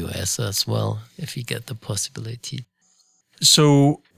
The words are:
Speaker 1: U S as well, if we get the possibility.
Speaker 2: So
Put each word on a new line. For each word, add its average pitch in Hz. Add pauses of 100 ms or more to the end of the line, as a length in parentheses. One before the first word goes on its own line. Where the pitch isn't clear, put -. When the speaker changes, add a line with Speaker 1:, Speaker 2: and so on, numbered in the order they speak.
Speaker 1:
U 85
S 92
as 104
well, 107 (180)
if -
we 127
get -
the -
possibility. 113 (760)
Speaker 2:
So 147 (160)